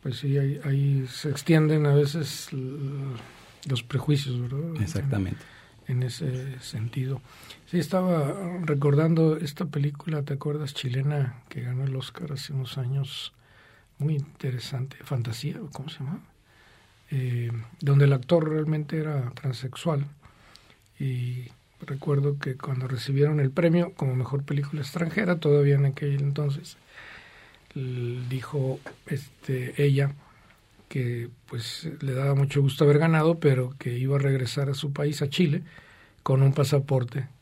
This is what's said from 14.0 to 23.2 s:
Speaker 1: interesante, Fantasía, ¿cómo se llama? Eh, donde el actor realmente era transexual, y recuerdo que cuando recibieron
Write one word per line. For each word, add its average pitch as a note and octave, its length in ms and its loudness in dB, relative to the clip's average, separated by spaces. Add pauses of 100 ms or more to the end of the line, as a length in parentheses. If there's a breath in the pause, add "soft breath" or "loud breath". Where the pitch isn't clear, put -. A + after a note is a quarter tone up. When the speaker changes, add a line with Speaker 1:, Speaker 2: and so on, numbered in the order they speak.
Speaker 1:
interesante, C3 880 -6
Fantasía, B2+ 540 -4 (160)
¿cómo C#3 180 -12
se - 80 -18
llama? D#3+ 220 -6 (880 soft breath)
Eh, B2 400 -2 (300)
donde C#3 260 6
el C#3 80 6
actor D#3 340 2
realmente D#3 500 -2
era C#3+ 360 -2
transexual, C#3 720 -4 (920 loud breath)
y B2 500 -4 (340)
recuerdo C#3+ 560 0
que C#3 180 -6
cuando C3 320 -4
recibieron C#3 520 2